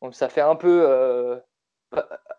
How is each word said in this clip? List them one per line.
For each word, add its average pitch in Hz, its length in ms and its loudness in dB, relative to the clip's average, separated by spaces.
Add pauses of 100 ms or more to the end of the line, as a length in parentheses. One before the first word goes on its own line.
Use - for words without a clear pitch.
Donc 127 140 -16
ça 131 140 -4
fait 156 120 -2
un 156 140 2
peu, 170 340 4
euh, 123 480 0 (540)
pa-, - 160 -6 (320)